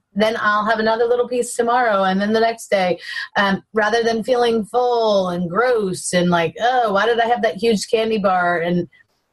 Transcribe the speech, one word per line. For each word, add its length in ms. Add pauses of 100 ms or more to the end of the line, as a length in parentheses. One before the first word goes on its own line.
(140)
then 240
I'll 280
have 120
another 260
little 240
piece 260
tomorrow 500
and 160
then 120
the 60
next 300
day, 320 (360)
um, 360
rather 320
than 180
feeling 420
full 640
and 220
gross 640
and 180
like, 300
"Oh, 320
why 140
did 120
I 80
have 160
that 140
huge 340
candy 280
bar?" 420
And 280 (440)